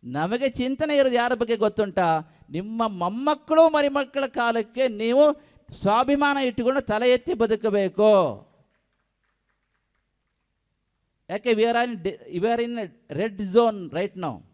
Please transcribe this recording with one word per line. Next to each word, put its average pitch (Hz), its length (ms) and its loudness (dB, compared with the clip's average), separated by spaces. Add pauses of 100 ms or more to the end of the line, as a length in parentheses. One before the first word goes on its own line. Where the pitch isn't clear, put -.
ನಮಗೆ 175 460 -4
ಚಿಂತನೆ 269 460 -4
ಇರೋದು 262 200 2
ಯಾರ 240 180 0
ಬಗ್ಗೆ 233 240 -2
ಗೊತ್ತುಂಟಾ? 196 640 0 (300)
ನಿಮ್ಮ 214 380 -6
ಮೊಮ್ಮಕ್ಕಳು 277 840 2
ಮರಿಮಕ್ಕಳ 285 560 -2
ಕಾಲಕ್ಕೆ 233 640 -2
ನೀವು 247 540 2 (300)
ಸ್ವಾಭಿಮಾನ 277 680 0
ಇಟ್ಟುಕೊಂಡು 254 440 -2
ತಲೆ 226 300 0
ಎತ್ತಿ 254 220 0
ಬದುಕಬೇಕು. 214 760 2 (3250)
ಯಾಕೆ? 214 220 -4
We 214 120 2
are 233 260 0
in 214 140 -10
de-, 165 380 -8
we - 20 -4
are 233 220 0
in 240 140 -8
a - 340 -14
red 196 280 -6 (120)
zone 214 360 2
right - 260 -6
now. 143 280 -10 (100)